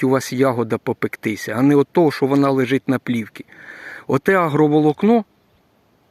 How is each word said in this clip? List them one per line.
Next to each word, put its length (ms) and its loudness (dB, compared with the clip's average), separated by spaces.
у 60 2
вас 240 -2
ягода 440 0
попектися, 800 -6
а 40 -2
не 140 4
від 120 2
того, 240 2
що 140 -2
вона 240 2
лежить 380 -2
на 120 -2
плівці. 460 -8
Оте 280 0
агроволокно, 880 2